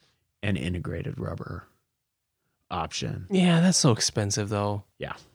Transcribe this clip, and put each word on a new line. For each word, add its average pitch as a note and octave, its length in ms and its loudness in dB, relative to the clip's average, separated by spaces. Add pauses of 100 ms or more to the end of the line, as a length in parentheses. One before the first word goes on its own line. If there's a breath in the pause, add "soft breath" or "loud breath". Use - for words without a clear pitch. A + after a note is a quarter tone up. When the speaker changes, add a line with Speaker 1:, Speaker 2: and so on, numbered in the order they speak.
(420)
Speaker 1:
an G2+ 140 0
integrated F2 640 -4
rubber - 480 -8 (1040)
option. F2 600 -6
Speaker 2:
Yeah, F3+ 300 6
that's F3+ 180 6
so C3+ 140 6
expensive, G#2 560 0
though. G#2 360 -2 (140)
Speaker 1:
Yeah. - 160 -10 (200)